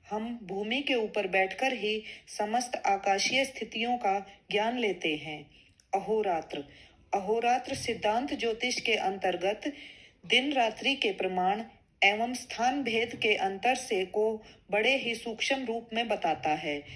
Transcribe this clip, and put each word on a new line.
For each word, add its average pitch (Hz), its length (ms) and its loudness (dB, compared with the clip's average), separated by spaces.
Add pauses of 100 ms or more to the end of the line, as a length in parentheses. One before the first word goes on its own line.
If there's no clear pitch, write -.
(100)
हम 226 320 -4
भूमि 208 400 -4
के 277 120 0
ऊपर 214 340 0
बैठकर 190 440 2
ही 214 300 -2 (360)
समस्त 226 480 -2
आकाशीय 196 580 2
स्थितियों 240 520 -2
का 202 300 0 (240)
ज्ञान 220 280 2
लेते 170 380 0
हैं। 151 340 -10 (440)
अहोरात्र। 185 720 0 (500)
अहोरात्र 233 600 2
सिद्धांत 233 600 0
ज्योतिष 226 460 -2
के 220 140 2
अंतर्गत 190 800 0 (540)
दिन 254 260 4
रात्रि 247 420 2
के 233 180 0
प्रमाण 190 500 0 (420)
एवं 220 300 2
स्थान 262 480 0
भेद 233 400 0
के 214 120 4
अंतर 196 400 0
से 190 320 -2
को 214 360 0 (280)
बड़े 226 260 4
ही 233 180 -2
सूक्ष्म 254 500 -2
रूप 226 280 -4
में 226 160 0
बताता 160 420 0
है। 151 320 -2 (140)